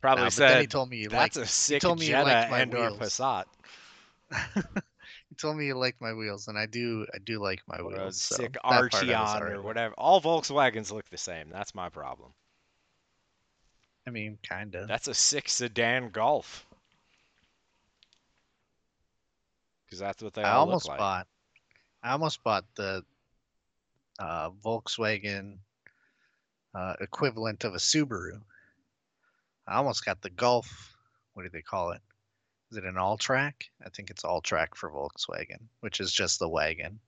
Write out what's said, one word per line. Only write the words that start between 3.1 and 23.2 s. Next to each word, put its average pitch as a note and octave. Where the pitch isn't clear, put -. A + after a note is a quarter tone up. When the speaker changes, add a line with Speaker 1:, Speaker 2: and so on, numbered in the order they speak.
Speaker 2:
<laughs> -
He -
told D3+
me D3+
you C#3
liked B2+
my A2+
wheels, G#2+
and G#2+
I A2
do, A2+
I -
do G#2+
like F#2+
my E2+
Speaker 1:
Or -
a F2
Speaker 2:
wheels, F#2+
so -
Speaker 1:
sick B2
Speaker 2:
that -
part B2+
I A#2+
was B2
Speaker 1:
Arteon A2
Speaker 2:
all G#2+
right F2
Speaker 1:
or G2+
Speaker 2:
with. G2
Speaker 1:
whatever. A2
All E3+
Volkswagens C#3
look G#2
the -
same. D#2+
That's F#2
my F#2
problem. C2
Speaker 2:
I C3
mean, G#2+
kinda. F#2+
Speaker 1:
That's A2
a C#3
sick -
sedan A#2+
Golf. A2+
'Cause F2
that's G2+
what G#2+
they A2
Speaker 2:
I G2+
Speaker 1:
all C3+
look -
Speaker 2:
almost F3+
Speaker 1:
like. C#3
Speaker 2:
bought, F#2+
I A#2+
almost D3+
bought G2
the, F#2+